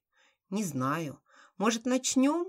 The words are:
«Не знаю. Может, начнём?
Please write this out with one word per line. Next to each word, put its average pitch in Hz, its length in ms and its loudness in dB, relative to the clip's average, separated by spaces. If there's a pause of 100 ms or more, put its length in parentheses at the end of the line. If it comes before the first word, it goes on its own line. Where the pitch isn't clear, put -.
(480)
«Не 202 160 -4
знаю. 139 560 -4 (380)
Может, 226 260 0
начнём? 262 640 2